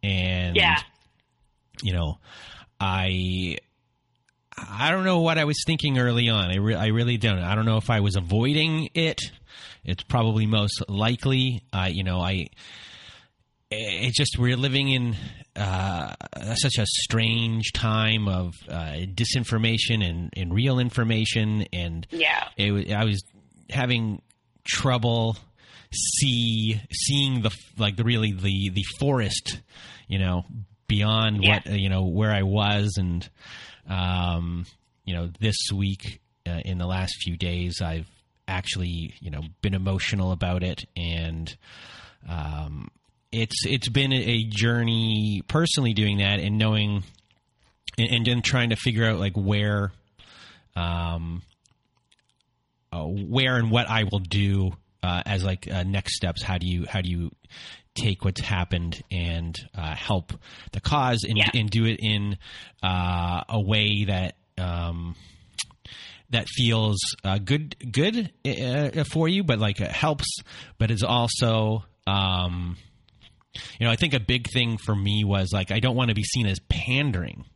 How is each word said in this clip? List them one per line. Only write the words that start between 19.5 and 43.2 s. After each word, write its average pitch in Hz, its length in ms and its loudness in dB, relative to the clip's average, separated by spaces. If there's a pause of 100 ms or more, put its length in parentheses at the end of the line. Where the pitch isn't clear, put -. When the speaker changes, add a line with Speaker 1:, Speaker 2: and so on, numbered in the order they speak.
Speaker 1:
and, 85 280 -2
and 87 180 -2
real 127 260 4
information. 110 960 2
And 85 380 -4
Speaker 2:
Yeah. 156 360 0 (100)
Speaker 1:
it 101 140 2
wa-, 101 240 0
I 110 100 2
was 101 160 0 (480)
having 120 520 -2 (440)
trouble 117 720 2 (540)
see, 113 880 0 (100)
seeing 135 520 0
the 110 60 2
f-, - 300 -12
like, 101 160 2
the 113 80 0
really, 110 300 2
the, 98 400 0
the 98 100 0 (160)
forest, 131 640 -2 (460)
you 95 120 0
know, 90 240 2 (440)
beyond 107 560 2
Speaker 2:
Yeah. 98 120 6
Speaker 1:
what, - 140 -6
uh, 107 60 0
you 98 140 2
know, 95 160 2
where 104 260 2
I 98 120 2
was. 101 540 2
And, 90 300 0 (600)
um, 87 800 0 (400)
you 92 100 -4
know, 85 140 -4 (100)
this 107 160 0 (180)
week, 98 460 -4 (280)
uh, 85 180 -4
in 92 120 -4
the 87 100 -2
last 92 340 -2
few 85 160 -4
days, 87 440 -2
I've 82 280 -4 (380)
actually, 90 720 -4
you 90 120 -10
know, 73 100 -8 (200)
been 98 120 0
emotional 95 580 0
about 90 320 0
it. - 220 -4 (100)
And, 82 600 -4 (720)
um, 76 600 -6 (420)